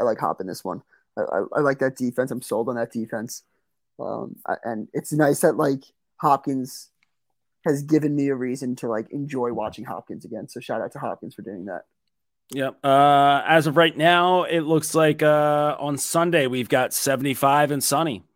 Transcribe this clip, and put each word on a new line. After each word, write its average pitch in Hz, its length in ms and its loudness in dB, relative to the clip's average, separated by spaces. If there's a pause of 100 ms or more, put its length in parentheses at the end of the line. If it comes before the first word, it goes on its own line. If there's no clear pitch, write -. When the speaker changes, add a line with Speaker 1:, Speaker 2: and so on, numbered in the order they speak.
Speaker 1:
I - 20 0
like 113 160 0
Hop - 220 -2
in 95 60 -8
this 90 180 -10
one. 95 180 -8 (340)
I, - 40 -4
I, 92 240 -2 (120)
I 151 40 2
like 139 200 0
that 131 160 0
defense. 127 340 -4
I'm 120 120 -8
sold 113 260 -4
on 123 80 -6
that 117 160 -6
defense. 113 500 -8 (560)
Um, - 380 -10 (100)
I, - 180 -2
and 113 280 -8
it's - 200 -8
nice 147 280 2
that, 156 160 4
like, 139 260 -2 (360)
Hopkins 139 720 -2 (760)
has 147 180 0
given 147 320 2
me 139 140 0
a 139 60 0
reason 127 420 -4
to, 127 120 -6
like, 110 220 -4
enjoy 135 420 -4
watching 110 320 -8
Hopkins - 400 -12
again. 113 240 -12
So 117 120 -14
shout 113 220 -6
out - 100 -8
to 139 60 -16
Hopkins 117 360 -10
for - 80 -16
doing 95 220 -12
that. 95 220 -12 (640)
Speaker 2:
Yep. 135 320 -6
Uh, 143 600 6
as 160 220 4
of 143 100 0
right 165 200 6
now, 175 480 4
it 165 160 0
looks 151 340 0
like, 156 280 4
uh, 147 580 4
on 143 180 -4
Sunday 170 480 2
we've 123 220 -2
got 127 240 2
seventy-five 139 800 2
and 139 100 -2
sunny 139 400 -2 (140)